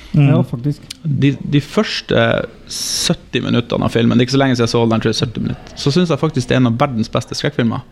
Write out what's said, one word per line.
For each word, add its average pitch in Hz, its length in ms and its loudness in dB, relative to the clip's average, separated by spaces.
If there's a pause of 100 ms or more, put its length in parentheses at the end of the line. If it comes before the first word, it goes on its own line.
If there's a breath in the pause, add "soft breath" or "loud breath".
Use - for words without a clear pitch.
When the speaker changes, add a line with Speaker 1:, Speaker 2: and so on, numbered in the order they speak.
(160 loud breath)
Speaker 1:
Mm. 143 140 6
Speaker 2:
Ja, 165 120 4
faktisk. 139 380 -4 (240)
Speaker 3:
de, 139 320 2 (160)
de 143 80 4
første - 560 -2 (520)
sytti - 760 -4
minuttene 101 400 0
av - 80 0
filmen, 117 260 2
det 127 60 4
er - 20 4
ikke 131 120 -2
så - 20 4
lenge 135 160 2
siden 117 100 2
jeg 113 60 -2
så 117 180 2
den, 110 120 2
tror 113 100 2
jeg, 107 80 -2
sytti 117 220 -4
minutter, - 340 -8
så - 160 -2
synes 175 180 2
jeg 143 80 2
faktisk 143 300 -2
det - 80 -2
er 127 60 4
en 127 60 4
av 113 120 0
verdens 127 320 -2
beste - 240 -6
skrekkfilmer. 123 460 -2 (100)